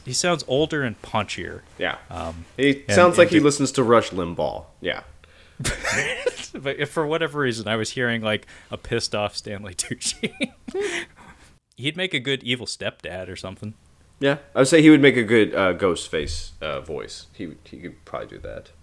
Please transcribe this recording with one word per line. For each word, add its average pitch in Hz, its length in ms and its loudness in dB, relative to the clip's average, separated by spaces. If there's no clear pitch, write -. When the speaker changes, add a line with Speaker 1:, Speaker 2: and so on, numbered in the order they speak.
Speaker 1:
he 127 80 -8
sounds 175 340 0
older 147 360 0
and 110 180 -6
punchier. 90 600 -6
Speaker 2:
Yeah. 87 200 -2
Speaker 1:
Um, 82 360 -10
Speaker 2:
He 139 320 2
Speaker 1:
and, - 60 -2
Speaker 2:
sounds 175 240 6
like 170 100 8
Speaker 1:
and 170 80 -2
Speaker 2:
he 156 40 6
Speaker 1:
to 143 60 6
Speaker 2:
listens 143 280 2
to 131 100 2
Rush 113 280 4
Limbaugh. 82 540 -4
Yeah. 85 200 -4
Speaker 1:
<laughs> - 80 -2
But 143 260 -6
if 143 100 -4
for 156 180 -2
whatever 156 320 -2
reason, 113 300 -2
I 113 80 0
was 110 140 -4
hearing, 117 300 -2
like, 107 240 -2
a 110 80 -8
pissed - 380 -4
off 104 220 -4
Stanley 101 360 -10
Tucci. - 600 -6
<laughs> 370 380 -6
He'd 147 180 -6
make 180 180 -4
a 147 60 0
good 131 240 -4
evil 120 220 -4
stepdad 92 640 -8
or 92 80 -12
something. 101 360 -12
Speaker 2:
Yeah, 139 200 2
I 117 60 4
would 135 80 6
say 160 140 8
he 156 80 10
would 151 120 10
make 135 140 8
a 120 80 2
good, 107 320 4
uh, 92 180 2
Ghostface, 82 800 -2
uh, 71 200 -6
voice. - 520 -12
He, 82 200 -12
he 69 140 -18
could 76 260 -16
probably 57 240 -10
do 50 120 -18
that. 52 320 -14